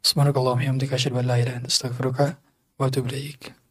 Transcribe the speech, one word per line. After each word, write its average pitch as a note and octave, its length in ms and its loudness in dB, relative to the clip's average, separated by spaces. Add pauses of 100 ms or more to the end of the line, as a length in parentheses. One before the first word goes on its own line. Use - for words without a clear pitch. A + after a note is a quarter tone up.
Subhanakallahumma C3+ 560 2
wa C3 100 2
bihamdika, C3+ 240 -2
asyhadu B2 240 0
an B2 80 0
la B2 140 2
ilaha B2 180 -2
illa A#2+ 60 -8
anta, - 80 -4
astaghfiruka B2+ 540 0 (520)
wa C#3 80 0
atubu C3 240 0
ilaik. C#3+ 460 -10 (140)